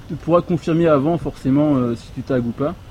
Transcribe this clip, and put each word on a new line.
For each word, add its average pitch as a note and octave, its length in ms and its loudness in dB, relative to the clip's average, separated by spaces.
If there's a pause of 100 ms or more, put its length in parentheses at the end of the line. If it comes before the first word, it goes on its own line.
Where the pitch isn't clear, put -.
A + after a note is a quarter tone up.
tu - 80 -8
pourras E3+ 260 2
confirmer E3+ 460 0
avant, D3+ 300 2
forcément, D3 580 0
euh, A#2+ 200 0
si - 200 -14
tu C3 60 -8
tagues B2 260 -2
ou A#2 40 -4
pas. C#3 220 -4 (180)